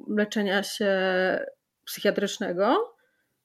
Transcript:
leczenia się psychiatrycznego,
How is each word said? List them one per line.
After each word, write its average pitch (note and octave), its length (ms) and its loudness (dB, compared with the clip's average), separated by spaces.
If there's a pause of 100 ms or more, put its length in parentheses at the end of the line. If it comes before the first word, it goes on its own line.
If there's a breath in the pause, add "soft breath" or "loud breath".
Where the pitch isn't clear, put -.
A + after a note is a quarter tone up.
leczenia G#3 540 0
się G3+ 280 -2 (960)
psychiatrycznego, G3+ 1080 0 (500)